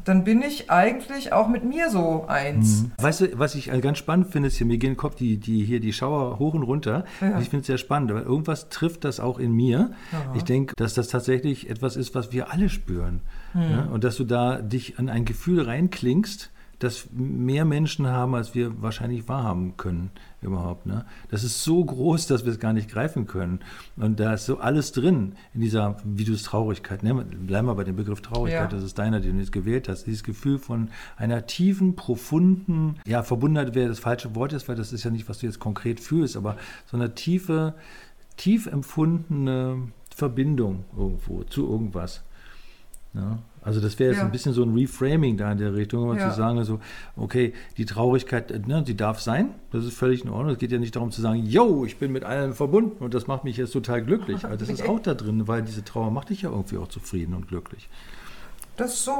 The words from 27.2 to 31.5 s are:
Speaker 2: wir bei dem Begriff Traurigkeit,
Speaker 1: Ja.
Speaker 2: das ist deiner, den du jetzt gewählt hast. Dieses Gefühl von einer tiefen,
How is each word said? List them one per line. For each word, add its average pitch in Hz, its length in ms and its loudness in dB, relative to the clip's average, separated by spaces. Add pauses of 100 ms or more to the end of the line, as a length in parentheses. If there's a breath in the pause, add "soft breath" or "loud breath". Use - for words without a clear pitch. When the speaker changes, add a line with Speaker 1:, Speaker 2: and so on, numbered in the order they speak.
Speaker 2:
wir 117 60 2
bei 98 100 0
dem 92 120 -2
Begriff 104 260 -4
Traurigkeit, 160 500 0
Speaker 1:
Ja. 98 60 -2
Speaker 2:
das 95 40 -2
ist 98 160 -6
deiner, 110 220 2
den 92 140 2
du 98 60 2
jetzt 98 120 -4
gewählt 107 380 0
hast. 90 160 -6
Dieses 110 180 -4
Gefühl 139 340 0
von 117 300 -2 (300 loud breath)
einer 117 280 0
tiefen, 185 500 2